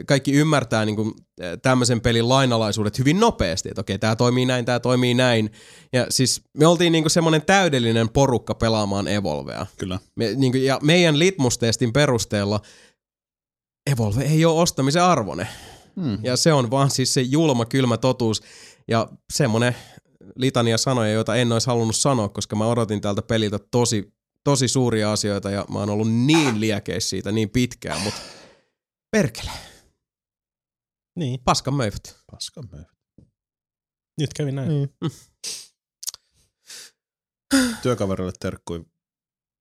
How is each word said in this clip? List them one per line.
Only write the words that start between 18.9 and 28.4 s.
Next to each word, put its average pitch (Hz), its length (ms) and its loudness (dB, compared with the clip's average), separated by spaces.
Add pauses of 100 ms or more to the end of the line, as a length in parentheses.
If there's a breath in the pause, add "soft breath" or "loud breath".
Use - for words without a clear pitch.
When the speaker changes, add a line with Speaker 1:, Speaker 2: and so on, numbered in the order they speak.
Speaker 1:
semmonen 120 440 0 (600 loud breath)
litania 120 420 0
sanoja, 117 340 0
joita 110 240 0
en 120 160 2
ois 113 140 0
halunnut 117 300 0
sanoa, 123 320 0
koska - 280 -8
mä 107 100 0
odotin 113 340 0
tältä 101 220 -4
peliltä 107 360 -2 (120)
tosi, 117 420 0 (320)
tosi 135 240 2
suuria 113 440 0
asioita 101 380 -4
ja 98 220 -4
mä 104 60 -4
oon 101 120 -2
ollut 110 220 0
niin 127 480 2
liekeis 101 500 -4
siitä 95 220 -6
niin 110 180 -2
pitkään, 123 500 -4
mut 101 140 -6 (1000 loud breath)